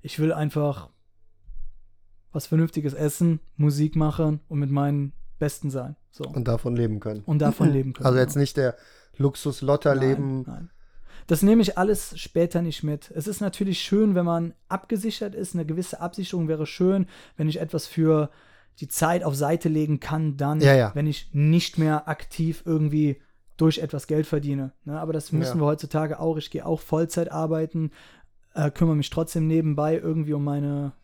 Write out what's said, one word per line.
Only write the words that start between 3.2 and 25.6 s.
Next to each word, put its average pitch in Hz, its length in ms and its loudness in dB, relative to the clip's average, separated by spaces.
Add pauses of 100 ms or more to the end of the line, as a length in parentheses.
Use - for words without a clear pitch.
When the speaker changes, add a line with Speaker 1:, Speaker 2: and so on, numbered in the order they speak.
Speaker 1:
Musik 147 380 2
machen 151 540 2
und 147 100 -4
mit 143 120 -2
meinen 143 420 0 (260)
Besten 147 320 -4
sein. 135 260 -8 (140)
So. - 140 -12
Speaker 2:
Und 127 240 -4
davon 120 260 0
leben 113 240 0
können. 107 280 -8
Speaker 1:
Und 151 140 2
davon 151 300 4
Speaker 2:
<clears throat> - 20 2
Speaker 1:
leben 135 200 0
können, 131 140 -2
Speaker 2:
Also 127 100 6
Speaker 1:
genau. 127 100 6
Speaker 2:
jetzt 139 100 -4
nicht 139 200 2
der 127 180 0 (440)
Luxus-Lotter-Leben. 135 1200 2
Speaker 1:
Nein, - 40 -8
nein. - 240 -12 (560)
Das - 160 2
nehme 220 200 8
ich 190 160 0
alles 196 400 0
später 170 440 0
nicht 160 200 -6
mit. 151 320 -6
Es 160 140 -6
ist 208 120 -6
natürlich 190 400 -2
schön, 208 340 2
wenn 180 100 2
man 170 300 -2 (140)
abgesichert 202 680 -6
ist, 185 180 -8
eine 165 120 -2
gewisse 165 340 -6
Absicherung 175 480 -4
wäre 156 180 -2
schön, 185 400 2 (300)
wenn 156 120 0
ich 151 120 -2
etwas 160 260 -4
für 156 440 2 (500)
die 139 80 -10
Zeit 175 340 0
auf 147 140 -2
Seite 160 320 0
legen 151 320 0
kann, 156 380 -2
dann, 147 220 0
Speaker 2:
Ja, 139 140 8
ja. 117 200 4
Speaker 1:
wenn 147 120 0
ich - 280 -4
nicht 156 440 4
mehr 156 300 0
aktiv 160 560 -4
irgendwie 151 560 0 (380)
durch 160 200 4
etwas 147 280 -6
Geld 151 200 0
verdiene. 139 460 -4 (120)
Ne? 147 140 -8
Aber 160 140 -6
das 156 200 -4
müssen 156 260 0
Speaker 2:
Ja. 156 40 2